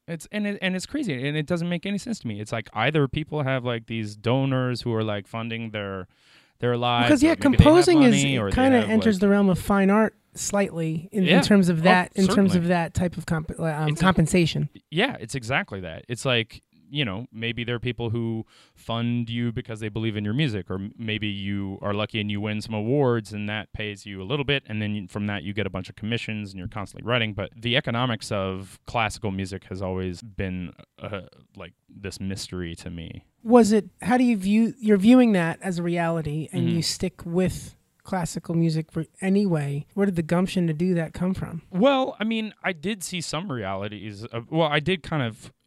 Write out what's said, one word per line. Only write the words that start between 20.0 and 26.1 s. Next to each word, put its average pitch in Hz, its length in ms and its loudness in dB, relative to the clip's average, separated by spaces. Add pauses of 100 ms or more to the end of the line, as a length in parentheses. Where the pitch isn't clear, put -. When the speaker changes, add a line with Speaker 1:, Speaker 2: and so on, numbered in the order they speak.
Speaker 1:
in 104 80 -4
your 104 80 -2
music, 113 380 -2
or 95 40 -4
m-, 98 220 -8
maybe 107 300 -4
you 98 560 -6
are 101 100 -2
lucky 107 260 -4
and 104 120 -2
you 101 100 -4
win 107 200 -4
some 113 120 -10
awards 117 580 0
and 104 160 -6
that 104 260 -8
pays 104 340 -10
you 98 140 -10
a 92 40 -8
little 139 180 -4
bit, 135 220 -2
and 107 160 -4
then 104 140 -2
you, 98 120 -6
from 104 200 -4
that 101 160 -4
you 98 100 -6
get 98 140 -2
a - 20 -4
bunch 92 200 -8
of - 60 -16
commissions 107 540 -6